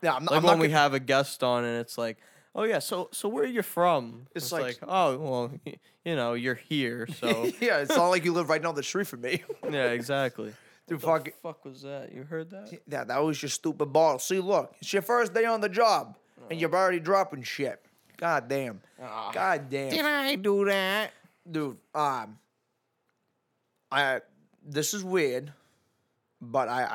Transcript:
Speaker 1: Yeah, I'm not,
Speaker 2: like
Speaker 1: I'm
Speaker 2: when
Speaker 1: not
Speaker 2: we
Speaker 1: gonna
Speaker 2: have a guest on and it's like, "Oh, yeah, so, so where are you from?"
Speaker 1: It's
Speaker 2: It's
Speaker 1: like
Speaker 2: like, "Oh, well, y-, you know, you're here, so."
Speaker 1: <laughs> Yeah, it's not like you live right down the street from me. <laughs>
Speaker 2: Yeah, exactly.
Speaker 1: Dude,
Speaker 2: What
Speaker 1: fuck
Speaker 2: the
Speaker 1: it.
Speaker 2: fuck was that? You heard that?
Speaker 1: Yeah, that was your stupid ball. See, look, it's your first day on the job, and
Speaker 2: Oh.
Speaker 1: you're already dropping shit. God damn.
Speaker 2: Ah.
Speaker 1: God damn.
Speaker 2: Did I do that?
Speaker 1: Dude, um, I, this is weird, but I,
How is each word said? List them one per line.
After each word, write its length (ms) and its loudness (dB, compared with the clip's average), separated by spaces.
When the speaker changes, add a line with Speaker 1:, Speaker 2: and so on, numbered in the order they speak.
Speaker 1:
Yeah, 120 4
I'm 100 -4
not, 80 2
Speaker 2:
like 60 6
Speaker 1:
I'm 60 4
Speaker 2:
when 140 8
Speaker 1:
not 40 4
Speaker 2:
we 60 4
Speaker 1:
gonna 120 4
Speaker 2:
have 140 6
a 60 0
guest 420 0
on 220 2
and 160 -2
it's 180 -10
like, 200 -4
"Oh, 100 -2
yeah, 140 0
so, 340 -4
so 160 -6
where 160 0
are 20 -2
you 160 -2
from?" 720 0
Speaker 1:
It's 120 -6
Speaker 2:
It's 60 -6
Speaker 1:
like 100 -2
Speaker 2:
like, 240 -4
"Oh, 320 2
well, 320 -2
y-, 100 -12
you 120 -2
know, 180 0
you're 200 -2
here, 520 -2
so." 220 -4
Speaker 1:
<laughs> 60 -10
Yeah, 180 2
it's 180 2
not 120 6
like 160 2
you 80 2
live 160 0
right 140 2
down 120 -2
the 80 -4
street 240 -2
from 160 -12
me. 200 -2
<laughs> 160 -8
Speaker 2:
Yeah, 200 2
exactly. 600 -2
Speaker 1:
Dude, 160 -6
Speaker 2:
What 140 2
Speaker 1:
fuck 80 -2
Speaker 2:
the 60 -10
Speaker 1:
it. 120 -20
Speaker 2:
fuck 220 -14
was 180 -18
that? 300 -12
You 120 -14
heard 260 -10
that? 200 -18
Speaker 1:
Yeah, 180 -6
that 200 -2
was 180 0
your 60 -6
stupid 440 -2
ball. 260 6
See, 200 -2
look, 420 0
it's 120 -8
your 100 2
first 300 2
day 140 2
on 160 0
the 60 0
job, 480 4
and 80 -6
Speaker 2:
Oh. 20 -2
Speaker 1:
you're 140 2
already 260 4
dropping 420 0
shit. 380 -4
God 320 0
damn. 320 -4
Speaker 2:
Ah. 320 -8
Speaker 1:
God 360 0
damn. 200 -4
Speaker 2:
Did 140 0
I 320 0
do 300 2
that? 440 0
Speaker 1:
Dude, 260 -4
um, 440 -2
I, 300 2
this 300 -2
is 100 -6
weird, 480 0
but 280 -2
I, 260 -2